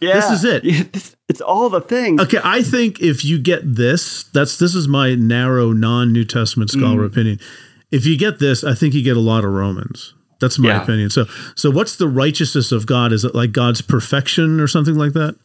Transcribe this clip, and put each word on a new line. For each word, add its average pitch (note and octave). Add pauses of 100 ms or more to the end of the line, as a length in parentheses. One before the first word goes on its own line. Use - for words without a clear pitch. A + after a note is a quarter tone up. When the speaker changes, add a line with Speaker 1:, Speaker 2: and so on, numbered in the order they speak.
Speaker 1:
Yeah. F3+
Speaker 2:
This G#3
is F#3+
it. G#3+
Speaker 1:
<laughs> D#3+
It's, - (120)
it's D3+
all G#3+
the B3+
things. A#3
Speaker 2:
Okay, G#3
I G#3+
think A3
if D#3
you D3+
get E3+ (160)
this, B2 (100)
that's, C#3+
this F3
is E3
my C#3
narrow, A#2+
non-New A#2
Testament A2
scholar B2+
Speaker 1:
Mm. G2+
Speaker 2:
opinion. A2 (500)
If C3
you D#3+
get G3+
this, C#3
I D3
think C3+
you C#3+
get A#2+
a -
lot A2
of G2
Romans. G2 (260)
That's B2+
my A#2+
Speaker 1:
Yeah. F#2+
Speaker 2:
opinion. G#2+
So, A#2 (280)
so -
what's F3+
the E3+
righteousness C3+
of A2
God? A#2+
Is A2
it, -
like, A#2
God's A#2+
perfection D#3
or D3+
something D#3
like D3
that? D3+